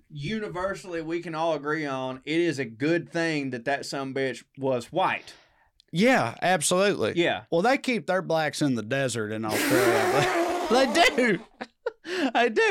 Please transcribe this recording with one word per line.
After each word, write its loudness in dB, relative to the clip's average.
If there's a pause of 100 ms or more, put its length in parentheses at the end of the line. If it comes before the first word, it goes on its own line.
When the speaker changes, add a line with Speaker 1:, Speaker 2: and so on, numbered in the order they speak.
(100)
Speaker 1:
universally -6
we -4
can -8
all 0
agree -2
on, -4
it 0
is 0
a -2
good -2
thing -2
that -6
that -2
sumbitch -4 (120)
was -2
white. -2 (600)
Speaker 2:
Yeah, 4
absolutely. 2
Speaker 1:
Yeah. 0
Speaker 2:
Well, 2
they 4
keep -2
their 0
blacks 0
in 2
the -2
desert -2
in -4
Australia. 2
<laughs> 0 (220)
They 4
do. 2 (960)
They 4
do. 2